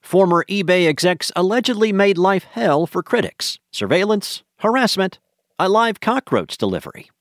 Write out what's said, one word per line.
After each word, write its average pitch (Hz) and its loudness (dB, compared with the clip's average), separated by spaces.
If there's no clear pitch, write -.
Former 175 2
eBay 180 0
execs 160 0
allegedly 220 0
made 196 2
life 185 0
hell 170 0
for 175 -6
critics. - -4
Surveillance, 190 -2
harassment, 214 0
a 190 0
live 220 2
cockroach 214 -2
delivery. - -6